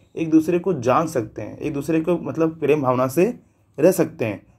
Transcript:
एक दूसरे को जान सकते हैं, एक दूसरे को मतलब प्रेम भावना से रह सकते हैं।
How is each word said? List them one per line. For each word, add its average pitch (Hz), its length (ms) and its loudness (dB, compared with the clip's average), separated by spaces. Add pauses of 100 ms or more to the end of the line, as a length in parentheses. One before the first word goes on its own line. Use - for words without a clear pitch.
(160)
एक 160 140 -4
दूसरे 160 300 4
को 185 140 -2
जान 127 340 2
सकते 113 340 -6
हैं, 104 160 -12
एक 151 160 -6
दूसरे 151 280 -2
को 170 160 0
मतलब 160 420 -2
प्रेम 147 220 2
भावना 127 260 2
से 175 320 0 (400)
रह 185 120 6
सकते 160 340 -2
हैं। 101 220 -6 (120)